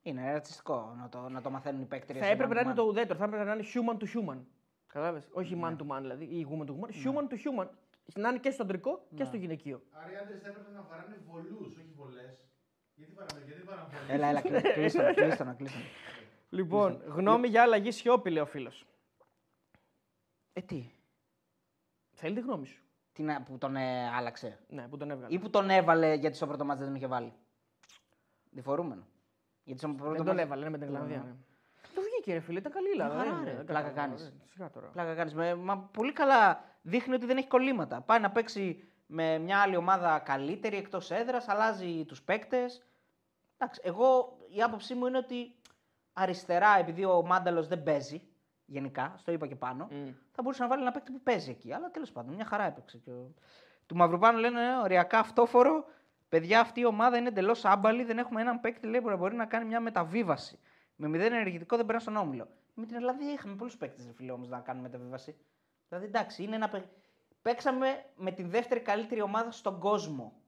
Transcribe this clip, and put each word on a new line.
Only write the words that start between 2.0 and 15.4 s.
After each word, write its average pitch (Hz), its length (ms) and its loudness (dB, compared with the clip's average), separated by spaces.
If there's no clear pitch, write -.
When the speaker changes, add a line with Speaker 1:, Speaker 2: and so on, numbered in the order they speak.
Speaker 2:
Θα 196 60 2
έπρεπε 226 220 4
Speaker 1:
man - 20 0
to - 20 0
Speaker 2:
να 240 60 2
είναι 254 100 2
Speaker 1:
man. 226 40 -2
Speaker 2:
το 233 80 2
ουδέτερο, 208 360 0
θα 208 60 0
έπρεπε 208 180 -2
να 208 100 -2
είναι 214 100 -4
human 233 240 0
to 214 80 -6
human. 151 320 -4
Κατάλαβες, 156 440 -4
όχι 180 240 -6
Speaker 1:
Ναι. 170 120 -4
Speaker 2:
man 165 140 -4
to 147 60 -8
man, 139 140 -4
δηλαδή, 135 240 -8
ή 156 260 -6
woman 156 140 -6
to 139 60 -12
woman. 190 180 -10
Speaker 1:
Ναι. 160 140 -12
Speaker 2:
Human 277 280 -2
to 254 40 -6
human. 185 40 -6
Να 214 140 0
είναι 254 80 -2
και 262 140 0
στο 262 120 -6
αντρικό 196 460 -4
και 156 140 -6
Speaker 1:
Ναι. - 20 -2
Speaker 2:
στο 254 120 -8
γυναικείο. 151 440 -8
Speaker 3:
Άρα - 200 -18
οι 190 40 -14
άντρες 202 260 -14
θα 208 60 -18
έπρεπε 202 260 -18
να 202 160 -18
βαράνε 185 280 -18
βολούς, 185 460 -14
όχι 160 180 -20
βολές. 131 500 -20
Γιατί 156 180 -20
βαράνε, 160 320 -16
γιατί 156 160 -18
βαράνε 180 300 -16
βολές; 135 180 -14
Speaker 1:
Έλα, 143 180 2
έλα, 147 140 2
κλεί-, - 200 2
Speaker 2:
<laughs> 208 40 4
Speaker 1:
κλείστο 160 260 2
να, - 120 6
κλείστο - 300 2